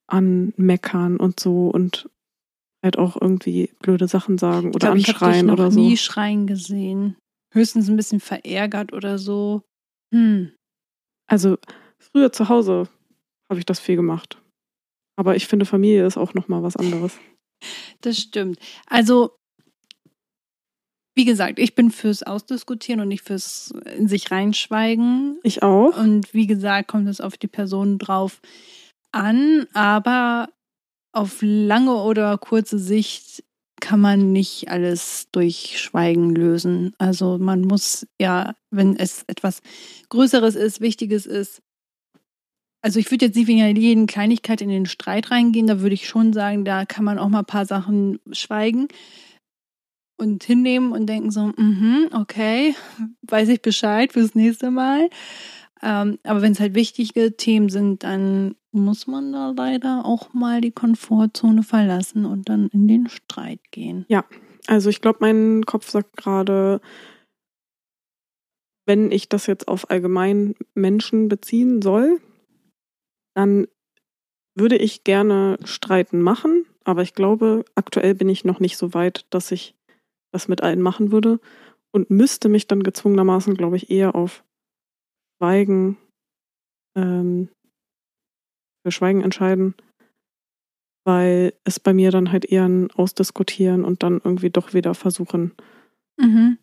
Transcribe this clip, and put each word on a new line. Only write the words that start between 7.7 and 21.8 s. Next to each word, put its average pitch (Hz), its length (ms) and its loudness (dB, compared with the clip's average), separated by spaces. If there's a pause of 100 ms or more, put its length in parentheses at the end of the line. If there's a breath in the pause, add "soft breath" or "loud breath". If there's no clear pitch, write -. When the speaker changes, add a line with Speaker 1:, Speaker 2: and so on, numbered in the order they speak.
Speaker 2:
ein 214 80 2
bisschen 208 240 -2
verärgert 202 720 -8
oder 196 260 -6
so. 202 440 -4 (520)
Hm. 214 380 4 (760)
Speaker 1:
Also 190 280 2 (420 loud breath)
früher 277 340 2
zu 214 160 -2
Hause 190 400 0 (640)
hab 185 80 -4
ich 175 60 -8
das 185 160 -4
viel 180 160 0
gemacht. 170 440 -4 (760)
Aber 185 200 0
ich - 100 -4
finde, 202 200 0
Familie 202 400 4
ist 190 100 -2
auch - 180 -4
noch 185 140 -4
mal 170 140 -2
was 175 140 -6
anderes. 175 420 -4 (840 loud breath)
Speaker 2:
Das 233 180 -4
stimmt. 190 400 -6 (280 loud breath)
Also, 240 500 2 (1800)
wie 254 100 2
gesagt, 208 320 0
ich 233 160 0
bin 233 160 4